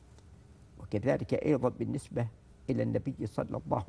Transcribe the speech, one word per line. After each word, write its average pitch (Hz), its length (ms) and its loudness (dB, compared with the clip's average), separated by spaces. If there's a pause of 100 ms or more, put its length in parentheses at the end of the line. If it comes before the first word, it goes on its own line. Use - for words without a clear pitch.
(800)
وكذلك 117 540 0
أيضًا 127 360 4
بالنسبة 117 580 -2 (420)
إلى 117 140 2
النبي 117 420 0
صلى - 400 -2
الله 131 240 0